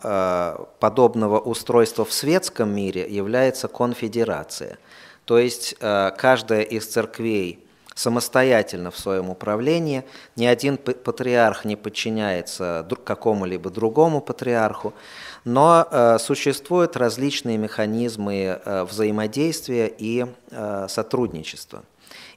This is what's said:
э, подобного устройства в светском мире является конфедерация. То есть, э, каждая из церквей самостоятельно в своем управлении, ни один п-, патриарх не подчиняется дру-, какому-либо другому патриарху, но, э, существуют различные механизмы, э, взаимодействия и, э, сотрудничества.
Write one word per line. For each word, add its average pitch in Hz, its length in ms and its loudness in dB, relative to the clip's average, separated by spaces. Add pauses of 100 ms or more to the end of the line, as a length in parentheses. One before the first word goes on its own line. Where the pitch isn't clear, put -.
э, 92 540 0 (220)
подобного 110 600 4
устройства 117 680 2
в - 80 -6
светском 143 600 -2
мире 95 340 -4
является 117 600 0
конфедерация. 110 1120 -4 (460)
То 117 140 4
есть, 120 420 0
э, 101 360 2
каждая 113 460 4
из 107 240 -4
церквей 107 720 -2 (360)
самостоятельно 117 960 2
в - 80 -14
своем 95 300 -2
управлении, 131 760 -2 (300)
ни 117 120 0
один 127 320 4
п-, - 160 -4
патриарх 120 720 0
не 107 100 -4
подчиняется 92 1120 -4
дру-, 127 160 -6
какому-либо 95 640 -2
другому 131 540 2
патриарху, 110 720 -2 (500)
но, 156 460 6
э, 117 280 6
существуют 151 800 0
различные 123 640 -2
механизмы, 107 1080 -2
э, 98 200 -2
взаимодействия 110 1120 -2
и, 117 300 -4 (260)
э, 104 380 -6
сотрудничества. 107 920 -6 (540)